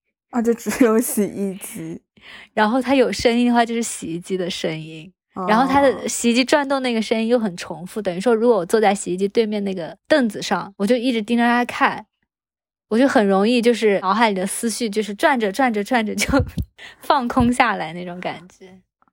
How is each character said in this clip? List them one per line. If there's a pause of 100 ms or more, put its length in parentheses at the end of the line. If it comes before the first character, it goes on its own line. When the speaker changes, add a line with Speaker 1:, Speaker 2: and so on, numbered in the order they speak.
(300)
Speaker 1:
啊，
就
只
有
洗
衣
机。 (500)
Speaker 2:
然
后
它
有
声
音
的
话，
就
是
洗
衣
机
的
声
音。 (240)
Speaker 1:
哦。
Speaker 2:
然
后
它
的
洗
衣
机
转
动
那
个
声
音
又
很
重
复，
等
于
说
如
果
我
坐
在
洗
衣
机
对
面
那
个 (100)
凳
子
上，
我
就
一
直
盯
着
它
看， (840)
我
就
很
容
易
就
是
脑
海
里
的
思
绪
就
是
转
着
转
着
转
着
就 (400)
<laughs>
放
空
下
来
那
种
感
觉。 (320)